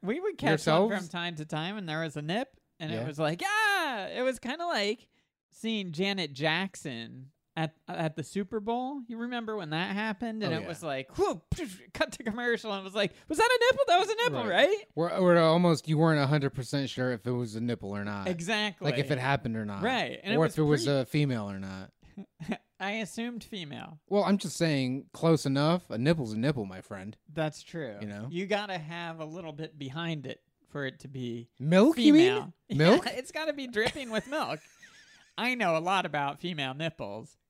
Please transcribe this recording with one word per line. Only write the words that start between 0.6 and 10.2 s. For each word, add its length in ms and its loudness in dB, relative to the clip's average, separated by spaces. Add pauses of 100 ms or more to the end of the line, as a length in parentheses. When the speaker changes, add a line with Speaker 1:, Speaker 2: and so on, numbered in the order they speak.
Speaker 1:
from 120 -6
time 260 -6
to 100 -8
time 300 -4
and 120 -8
there 120 -4
was 160 -4
a 60 -6
nip 260 -2 (320)
and 140 -6
Speaker 2:
Yeah. 80 -4
Speaker 1:
it 60 -4
was 120 -6
like, 260 0
"Ah!" 640 0
It 140 -4
was 180 0
kinda 260 -6
like 420 -2 (440)
seeing 400 -4
Janet 420 -2
Jackson 1000 -4 (260)
at, 180 -2 (120)
at 280 -4
the 80 -6
Super 380 -4
Bowl. 460 -4
You 100 -10
remember 400 -4
when 140 -6
that 220 -2
happened? 480 -4